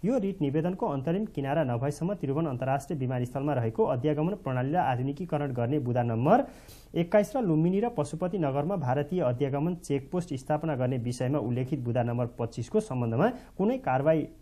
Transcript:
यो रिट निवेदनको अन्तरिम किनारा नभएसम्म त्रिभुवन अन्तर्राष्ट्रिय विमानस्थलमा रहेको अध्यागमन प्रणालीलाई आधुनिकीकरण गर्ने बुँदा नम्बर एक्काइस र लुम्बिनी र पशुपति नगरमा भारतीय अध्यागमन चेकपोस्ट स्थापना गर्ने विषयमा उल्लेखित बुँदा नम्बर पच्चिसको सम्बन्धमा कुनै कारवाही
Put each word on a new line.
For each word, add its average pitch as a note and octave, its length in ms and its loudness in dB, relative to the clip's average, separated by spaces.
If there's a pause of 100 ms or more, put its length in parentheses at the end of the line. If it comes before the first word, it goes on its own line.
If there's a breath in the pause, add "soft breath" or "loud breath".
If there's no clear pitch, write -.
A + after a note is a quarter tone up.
यो B3 140 2
रिट G3 220 -2
निवेदनको D#3 480 0
अन्तरिम D#3 360 0 (100)
किनारा C#3+ 300 0
नभएसम्म C#3 500 -2
त्रिभुवन D3 320 -2
अन्तर्राष्ट्रिय C3+ 520 -2
विमानस्थलमा C3 540 -2
रहेको A#2+ 340 2
अध्यागमन D3 540 0
प्रणालीलाई C3+ 420 0
आधुनिकीकरण C#3+ 720 -2
गर्ने B2+ 260 0
बुँदा B2 240 2
नम्बर C3 440 4 (500 loud breath)
एक्काइस G3 400 2
र C4 60 0
लुम्बिनी F3 380 4
र A3+ 120 0
पशुपति E3+ 460 -2
नगरमा D3 400 0
भारतीय D3 440 0
अध्यागमन C#3 520 0 (100)
चेकपोस्ट D3 520 -4
स्थापना D3+ 400 -2
गर्ने B2+ 280 0
विषयमा B2+ 340 0
उल्लेखित B2 460 -2
बुँदा A#2 180 0
नम्बर A#2+ 240 0 (120)
पच्चिसको A#2 420 -2
सम्बन्धमा B2+ 480 0 (300 loud breath)
कुनै A#3 200 2
कारवाही C#3 500 2 (140)